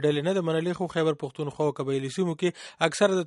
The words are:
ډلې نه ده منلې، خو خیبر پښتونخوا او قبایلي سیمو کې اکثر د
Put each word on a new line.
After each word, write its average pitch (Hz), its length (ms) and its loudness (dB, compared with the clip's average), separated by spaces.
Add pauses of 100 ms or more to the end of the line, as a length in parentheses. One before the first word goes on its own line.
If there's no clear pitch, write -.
ډلې 147 220 4
نه 185 100 2
ده 185 120 0
منلې، 160 320 0
خو 170 160 -2
خیبر 160 260 2
پښتونخوا 147 480 -2
او 139 80 -8
قبایلي 135 400 -2
سیمو 175 240 0
کې 180 80 2 (380)
اکثر 190 320 2
د 165 60 -4